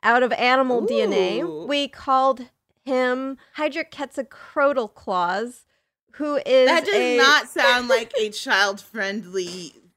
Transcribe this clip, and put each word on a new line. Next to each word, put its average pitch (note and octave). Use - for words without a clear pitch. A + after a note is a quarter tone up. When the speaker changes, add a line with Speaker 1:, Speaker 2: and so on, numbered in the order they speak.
Speaker 1:
out A#3+
of A#3
animal B3+
D C5+
N F#4+
A. -
Speaker 2:
Ooh. D#4
Speaker 1:
We C#4+
called C4
him C4
Hydra D4+
Quetzalcoatl C#4
Claus, F#3+
who D4
is B3+
Speaker 2:
That D#4+
does G4+
Speaker 1:
a C#4+
Speaker 2:
not C#4
sound B3
Speaker 1:
<laughs> -
Speaker 2:
like A#3
a A3
child-friendly G3